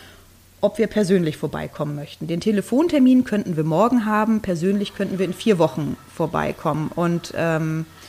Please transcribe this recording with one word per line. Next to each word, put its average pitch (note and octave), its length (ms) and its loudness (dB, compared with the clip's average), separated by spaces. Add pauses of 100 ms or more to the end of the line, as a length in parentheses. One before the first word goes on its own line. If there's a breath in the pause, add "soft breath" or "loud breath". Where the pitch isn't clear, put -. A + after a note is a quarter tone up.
(600 loud breath)
ob G3+ 180 0
wir A3 80 2
persönlich F3+ 500 2
vorbeikommen D3+ 580 -6
möchten. D3 320 -10
Den E3 140 -4
Telefontermin B3+ 840 4
könnten G3+ 320 -2
wir D#3 80 0
morgen G#3 420 2
haben, G#3+ 340 2
persönlich G3 540 -2
könnten F#3+ 240 -4
wir F#3 80 0
in F3+ 80 -4
vier G#3 240 2
Wochen D#3+ 380 0 (180)
vorbeikommen. D#3 800 -2
Und, E3+ 420 -2
ähm, D#3+ 500 -2 (220 loud breath)